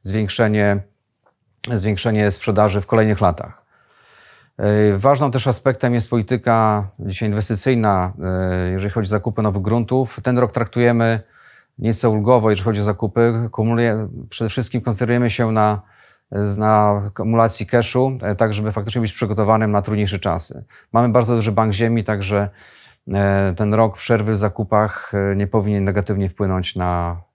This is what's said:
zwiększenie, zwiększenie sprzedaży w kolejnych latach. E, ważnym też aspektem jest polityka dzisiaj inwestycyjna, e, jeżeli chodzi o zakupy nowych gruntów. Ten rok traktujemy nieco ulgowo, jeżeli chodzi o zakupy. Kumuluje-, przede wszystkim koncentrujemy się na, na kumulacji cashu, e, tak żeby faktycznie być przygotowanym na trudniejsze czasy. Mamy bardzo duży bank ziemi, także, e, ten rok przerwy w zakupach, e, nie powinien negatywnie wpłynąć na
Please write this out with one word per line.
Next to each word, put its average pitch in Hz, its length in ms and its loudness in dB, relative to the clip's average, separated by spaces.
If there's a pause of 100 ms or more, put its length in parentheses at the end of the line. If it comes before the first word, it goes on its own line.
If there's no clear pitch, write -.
zwiększenie, 104 800 0 (880)
zwiększenie 107 580 0
sprzedaży 104 500 2
w 95 60 -10
kolejnych 110 340 2
latach. - 420 -2 (960)
E, 104 400 2
ważnym 135 320 2
też 120 160 -2
aspektem 127 480 0
jest 117 160 -2
polityka 110 800 0 (100)
dzisiaj 101 300 -6
inwestycyjna, 104 840 0 (100)
e, 92 480 -2
jeżeli 95 220 -4
chodzi 107 160 -2
o - 20 -6
zakupy 107 320 -2
nowych 104 200 0
gruntów. 117 600 -2
Ten 123 160 0
rok 123 140 0
traktujemy 117 680 0 (580)
nieco 113 320 0
ulgowo, 110 400 4
jeżeli 95 140 0
chodzi 104 160 0
o 104 40 0
zakupy. 113 680 0
Kumuluje-, 113 560 0 (220)
przede 113 180 -6
wszystkim 120 320 -4
koncentrujemy 120 500 0
się 113 220 -2
na, 107 300 2 (760)
na 107 440 4 (120)
kumulacji 113 520 0
cashu, 127 560 0
e, 101 120 -2
tak 110 180 2
żeby 107 200 -4
faktycznie 107 280 -4
być 110 120 -2
przygotowanym 107 600 0
na 101 100 2
trudniejsze 101 360 -2
czasy. 82 460 -4 (280)
Mamy 120 160 4
bardzo 117 260 2
duży 110 180 0
bank 110 200 2
ziemi, 113 320 0
także, 101 440 -2 (680)
e, 98 420 2
ten 101 180 0
rok 110 220 2
przerwy 110 360 0
w 107 40 2
zakupach, 104 760 0 (200)
e, 98 40 0
nie 101 100 0
powinien 101 380 0
negatywnie 98 440 -2
wpłynąć 92 480 -4
na 87 440 -2 (140)